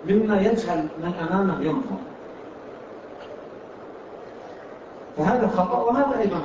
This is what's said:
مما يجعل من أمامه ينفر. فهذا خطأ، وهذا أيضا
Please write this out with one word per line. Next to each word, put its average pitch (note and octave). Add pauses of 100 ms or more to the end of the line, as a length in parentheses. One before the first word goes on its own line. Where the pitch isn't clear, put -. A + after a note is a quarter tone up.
مما G#3+
يجعل F3 (100)
من E3+ (180)
أمامه F#3
ينفر. G3 (3250)
فهذا G#3
خطأ، G3+
وهذا A#3+
أيضا F3+